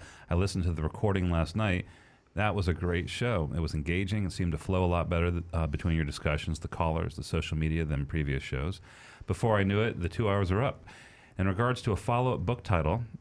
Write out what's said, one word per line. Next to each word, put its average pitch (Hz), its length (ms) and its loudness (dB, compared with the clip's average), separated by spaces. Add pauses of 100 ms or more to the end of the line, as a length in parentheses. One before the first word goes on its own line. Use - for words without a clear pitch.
(300)
I 85 40 2
listened 95 300 2
to 87 80 2
the 78 100 -2
recording 92 480 2
last 82 260 0
night. 98 300 0 (480)
That 101 200 0
was 92 140 0
a 85 60 2
great 87 340 -2
show. 98 480 -2
It 85 40 0
was 80 140 0
engaging 90 500 0
and 87 80 -4
seemed 85 200 0
to 76 60 -2
flow 92 260 2
a - 20 4
lot 87 220 2
better, 87 220 2
th-, 85 140 -2 (100)
uh, 82 120 2
between 80 300 0
your 80 80 2
discussions, 76 540 -2
the - 100 -10
callers, 82 480 -2
the - 80 -8
social 82 320 -2
media, 78 280 0
than 71 200 -2
previous 69 380 -2
shows. 71 380 -4 (460)
Before 107 320 2
I 98 40 6
knew 101 180 4
it, 113 200 0
the 87 100 -2
two 110 180 0
hours 98 240 2
are 104 100 4
up. - 220 -4 (540)
In 95 80 2
regards 120 360 0
to 110 100 2
a 90 40 2
follow-up 123 480 0
book 120 180 -2
title, 90 420 2 (160)